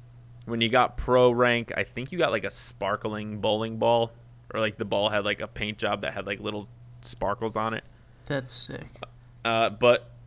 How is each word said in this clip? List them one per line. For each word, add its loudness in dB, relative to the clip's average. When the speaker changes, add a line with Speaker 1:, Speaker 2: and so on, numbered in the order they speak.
Speaker 1:
When -4
you 4
got 4
pro 6
rank, 2
I 0
think -12
you -10
got, 2
like, 0
a -6
sparkling -4
bowling 0
ball, 2
or, -2
like, 0
the -2
ball 0
had, 0
like, -2
a -8
paint -8
job -2
that -4
had, -8
like, -6
little -6
sparkles -4
on -2
it. -8
Speaker 2:
That's -4
sick. -4
Speaker 1:
Uh, 2
but 4